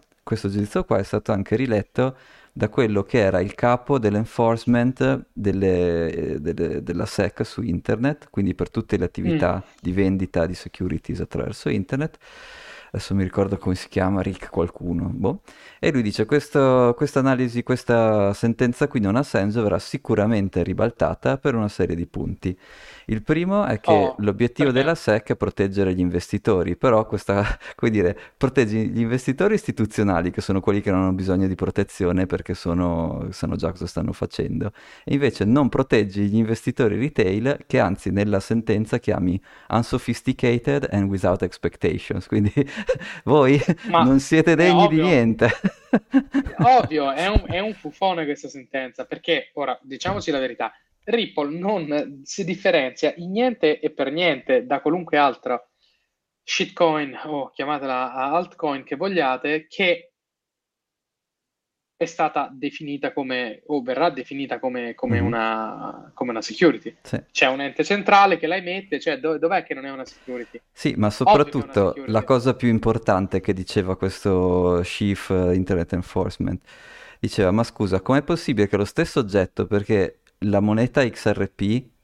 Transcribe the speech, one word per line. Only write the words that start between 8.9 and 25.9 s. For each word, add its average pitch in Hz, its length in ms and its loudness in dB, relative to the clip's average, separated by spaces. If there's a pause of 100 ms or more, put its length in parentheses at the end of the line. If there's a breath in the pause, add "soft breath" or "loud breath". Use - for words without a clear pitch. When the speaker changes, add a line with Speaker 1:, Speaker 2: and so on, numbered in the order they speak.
Speaker 1:
le 92 80 -2
attività 95 560 0
Speaker 2:
Mm. - 180 -20
Speaker 1:
di 90 120 -4
vendita 95 540 0
di 90 80 -8
securities - 640 -6
attraverso - 500 -6
internet. 151 480 -4 (760 loud breath)
Adesso 98 220 -4
mi 98 80 2
ricordo 98 340 0
come 92 200 -2
si - 120 -14
chiama, 95 320 0
Rick - 300 -6
qualcuno, 87 640 -4
boh. 110 300 -2 (360 loud breath)
E 156 140 0
lui 127 100 2
dice: 107 240 -2
"Questo, 131 680 4
questa 143 240 0
analisi, 127 420 0
questa 110 720 2
sentenza 120 540 0
qui 131 100 -4
non 101 160 2
ha 131 80 2
senso, 104 400 0
verrà 95 160 2
sicuramente 104 840 0
ribaltata 95 760 -2
per 135 160 -2
una 107 140 -2
serie 90 260 -2
di 85 140 -4
punti. - 480 -6 (500 loud breath)
Il 110 160 -4
primo 185 420 0
è 110 160 -2
che - 340 4
Speaker 2:
Oh, - 40 -14
Speaker 1:
l'obiettivo 113 540 2
Speaker 2:
perché? - 0 -
Speaker 1:
della 147 240 2
sec - 340 0
è 117 60 0
proteggere 95 580 0